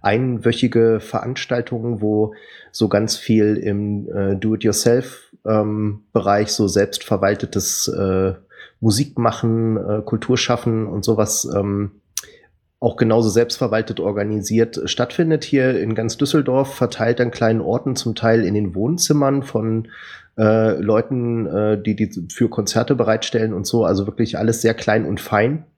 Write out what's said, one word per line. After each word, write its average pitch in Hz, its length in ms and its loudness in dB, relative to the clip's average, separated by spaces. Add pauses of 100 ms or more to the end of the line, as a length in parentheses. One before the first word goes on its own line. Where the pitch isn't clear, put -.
einwöchige 117 1000 2
Veranstaltung, 120 1000 -6
wo 107 320 0 (380)
so - 160 0
ganz 104 300 0
viel 107 400 2
im, 104 520 -4
äh, 98 280 -2
Do-it-yourself, 113 920 0 (140)
ähm, 107 680 0
Bereich, 101 380 2
so 104 160 2
selbstverwaltetes, 101 1200 -2
äh, 95 440 0 (480)
Musikmachen, 113 960 0
äh, 104 260 -2
Kulturschaffen 117 840 0
und 98 200 -6
sowas, 107 500 0
ähm, 101 460 -2 (800)
auch 120 160 0
genauso 113 320 4
selbstverwaltet 110 720 0
organisiert 107 840 0
stattfindet - 580 0
hier 131 360 2
in 110 160 -2
ganz 113 220 -4
Düsseldorf, 135 580 0
verteilt 117 460 0
an 120 100 0
kleinen 113 300 2
Orten, 120 340 -2
zum 113 200 -4
Teil 113 280 4
in 92 100 0
den 101 220 -2
Wohnzimmern 139 680 0
von, 113 440 -2 (500)
äh, 110 420 4
Leuten, 117 680 0
äh, 104 340 0
die, 107 140 -2
die 98 340 -4
für 117 200 0
Konzerte 113 460 0
bereitstellen 113 580 0
und 90 120 -4
so, 113 200 2
also 98 200 2
wirklich 110 320 -2
alles 110 240 0
sehr 113 120 2
klein 110 320 0
und 101 160 -4
fein. 123 440 0 (120)